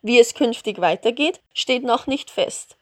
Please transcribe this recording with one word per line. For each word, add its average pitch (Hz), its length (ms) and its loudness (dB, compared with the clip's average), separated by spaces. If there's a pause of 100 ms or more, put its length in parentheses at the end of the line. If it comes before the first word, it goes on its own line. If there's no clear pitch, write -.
Wie 240 160 4
es 233 160 6
künftig 233 460 -4
weitergeht, 247 600 -2 (120)
steht 254 300 -2
noch 247 240 -2
nicht 277 240 -6
fest. - 520 -6